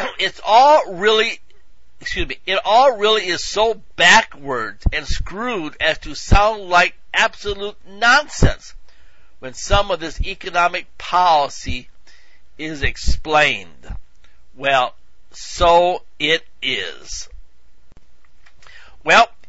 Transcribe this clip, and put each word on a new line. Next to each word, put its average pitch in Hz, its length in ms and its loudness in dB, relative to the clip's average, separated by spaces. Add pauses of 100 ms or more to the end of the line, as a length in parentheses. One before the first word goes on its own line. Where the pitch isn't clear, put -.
(200)
"It's 185 260 -4
all 254 480 6
really, 220 460 0 (640)
excuse - 260 -4
me, - 180 -8
it 190 200 0
all 240 320 6
really 208 300 2
is 170 160 -2
so 214 380 0 (140)
backwards 139 960 2
and 147 160 -6
screwed 196 720 -4
as 151 200 0
to - 160 -12
sound 202 540 2
like 180 260 4 (180)
absolute 202 640 -2 (100)
nonsense 240 880 2 (640)
when 131 140 -12
some 202 380 0
of 170 80 -2
this 160 220 -8
economic 175 760 -2
policy 151 920 0 (680)
is 156 240 -8
explained." 139 1120 2 (600)
Well, 131 380 0 (380)
so 175 720 2 (160)
it 156 240 0 (180)
is. 92 680 -8 (1800)
Well, 196 260 6 (200)